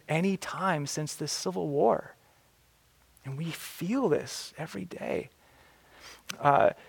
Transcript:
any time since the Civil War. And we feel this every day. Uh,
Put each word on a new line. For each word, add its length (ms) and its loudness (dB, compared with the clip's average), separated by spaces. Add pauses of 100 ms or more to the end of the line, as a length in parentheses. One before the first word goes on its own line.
any 300 2
time 480 -2
since 300 -4
the 120 -6
Civil 400 -4
War. 480 2 (1080)
And 120 -8
we 140 -6
feel 580 -2
this 480 -2
every 280 -8
day. 440 -4 (1120)
Uh, 300 6 (180)